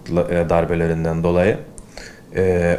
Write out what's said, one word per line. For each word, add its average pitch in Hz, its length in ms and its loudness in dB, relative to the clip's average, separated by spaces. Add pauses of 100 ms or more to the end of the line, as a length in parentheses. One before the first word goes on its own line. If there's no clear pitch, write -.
e, 85 400 0
darbelerinden 82 720 0
dolayı. 87 340 2 (800)
E, 90 440 2